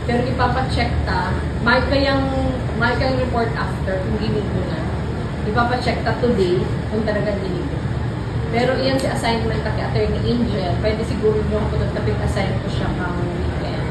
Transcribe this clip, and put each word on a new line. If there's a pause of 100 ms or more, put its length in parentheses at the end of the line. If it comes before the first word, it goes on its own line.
Pero
ipapacheck (160)
ta, (320)
may
kayang, (480)
may
kayang
report
after
kung
ginigo
na. (640)
Ipapacheck
ta
today (320)
kung
talagang
ginigo. (720)
Pero
iyan
si
assignment
ta
kay
Attorney
Angel,
pwede
siguro
nyo
ako
tapig
assign (100)
ko
siya
kang
weekend.